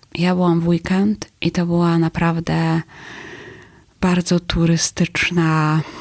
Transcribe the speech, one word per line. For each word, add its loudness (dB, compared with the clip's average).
Ja 0
byłam 2
w -2
weekend 0
i 0
to -2
była 2
naprawdę 0
bardzo 2
turystyczna, 0